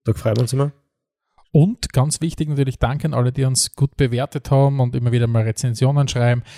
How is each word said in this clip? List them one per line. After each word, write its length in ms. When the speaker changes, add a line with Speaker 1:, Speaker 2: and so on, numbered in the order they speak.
Speaker 1:
Da 100
freuen 220
wir 60
uns 120
immer. 200
Speaker 2:
Und 340
ganz 300
wichtig 280
natürlich, 280
danke 300
an 80
alle, 160
die 120
uns 320
gut 220
bewertet 540
haben 280
und 160
immer 160
wieder 140
mal 160
Rezensionen 680
schreiben. 360